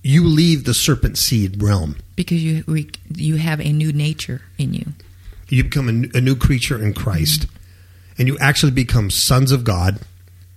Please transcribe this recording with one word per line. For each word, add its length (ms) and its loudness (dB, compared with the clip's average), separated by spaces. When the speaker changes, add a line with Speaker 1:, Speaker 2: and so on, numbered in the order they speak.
Speaker 1:
you 220 4
leave 380 4
the 100 -2
serpent 440 0
seed 440 -2
realm. 360 0
Speaker 2:
Because 280 -2
you, 240 -2
we, 220 -4
you 240 -2
have 220 -2
a 120 -2
new 200 2
nature 500 -4
in 160 -2
you. 120 -6
Speaker 1:
You 140 4
become 240 -2
a, 40 0
n-, 220 -2
a 80 2
new 140 2
creature 460 0
in 120 0
Christ. 480 -2
Speaker 2:
Mm-hmm. 120 -6
Speaker 1:
And 80 2
you 120 -2
actually 320 2
become 400 0
sons 400 2
of 120 0
God 360 0